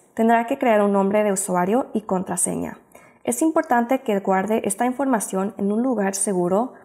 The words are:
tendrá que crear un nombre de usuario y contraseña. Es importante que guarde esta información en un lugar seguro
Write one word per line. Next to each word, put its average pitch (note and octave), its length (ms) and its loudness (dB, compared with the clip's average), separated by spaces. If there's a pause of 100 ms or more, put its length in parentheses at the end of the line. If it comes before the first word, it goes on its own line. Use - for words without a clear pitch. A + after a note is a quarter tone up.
(120)
tendrá A3+ 340 2
que C4+ 120 -2
crear A3 240 4
un G3+ 100 2
nombre G3+ 320 2
de G#3 80 2
usuario F#3+ 600 0
y G#3+ 80 -2
contraseña. F#3 760 -4 (440)
Es A#3+ 180 -4
importante C4+ 640 0
que G#3 180 0
guarde G3 440 0
esta G#3 200 -2
información A#3+ 720 -2
en G3+ 160 -2
un A3 100 0
lugar G#3+ 320 0
seguro F#3+ 600 0 (100)